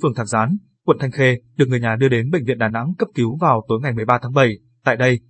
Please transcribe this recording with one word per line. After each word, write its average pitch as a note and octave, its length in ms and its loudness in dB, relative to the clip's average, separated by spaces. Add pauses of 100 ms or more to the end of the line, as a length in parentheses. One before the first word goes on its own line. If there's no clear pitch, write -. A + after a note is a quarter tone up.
phường C#3+ 120 0
Thạc A#2 120 -6
Gián, A#2 300 0 (300)
quận D#3+ 140 2
Thanh C3 100 -4
Khê, B2+ 260 2 (200)
được C3+ 120 2
người B2 120 0
nhà A2+ 160 -2
đưa C3+ 120 2
đến B2 220 0
Bệnh E3 140 -2
viện A#2+ 140 -2
Đà A2+ 100 0
Nẵng A#2+ 300 -4
cấp A3 160 -2
cứu B2 260 -2
vào C3+ 280 2
tối A2+ 140 0
ngày C#3 100 -4
mười A2 120 -4
ba B2 180 2
tháng B2 100 -8
bảy. C3 220 4 (300)
Tại B2 120 2
đây, B2+ 340 2